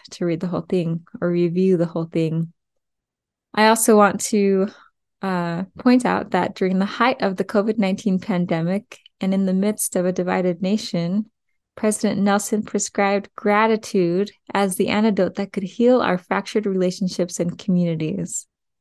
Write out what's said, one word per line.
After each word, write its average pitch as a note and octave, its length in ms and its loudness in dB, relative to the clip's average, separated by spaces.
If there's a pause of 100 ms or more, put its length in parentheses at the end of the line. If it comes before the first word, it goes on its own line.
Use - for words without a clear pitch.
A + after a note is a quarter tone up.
(120)
to - 140 -6
read E3+ 160 -2
the F#3 60 -4
whole E3+ 140 -4
thing E3+ 460 -4 (140)
or F3 100 -2
review F3 460 2
the E3 100 0
whole E3 180 -6
thing. E3 460 -2 (1000)
I G#3+ 160 6
also A3+ 260 4
want G3+ 300 6
to, G3 420 2 (540)
uh, F3 420 -2 (160)
point B3 260 4
out F#3 260 -2
that F#3 220 0
during F#3 260 0
the F#3+ 60 0
height A#3+ 360 0
of G3 160 -2
the G3 80 -2
covid A3 320 0
nineteen F#3+ 420 0
pandemic F3 800 -2 (200)
and F#3+ 140 0
in G3 120 0
the F#3 80 0
midst G3+ 420 -2
of F3+ 100 0
a F#3 60 0
divided F3+ 500 -2
nation, F#3+ 720 -2 (440)
President G#3+ 460 -2
Nelson G3+ 400 0
prescribed G3+ 760 -2
gratitude G#3 920 0 (240)
as G3 220 0
the - 140 0
antidote G3+ 460 2
that G3 180 -6
could F#3 100 -4
heal A#3+ 380 2
our F3+ 160 2
fractured G3 480 -4
relationships F#3 720 -2
and F3 180 -4
communities. F3 880 -2 (360)